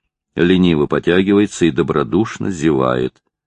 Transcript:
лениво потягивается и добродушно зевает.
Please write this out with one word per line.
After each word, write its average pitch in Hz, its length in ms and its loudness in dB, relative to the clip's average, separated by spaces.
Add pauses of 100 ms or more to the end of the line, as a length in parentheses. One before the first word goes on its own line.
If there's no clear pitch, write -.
(340)
лениво 87 520 2
потягивается 95 800 0
и 80 60 4
добродушно 80 800 -2
зевает. 65 720 -2 (240)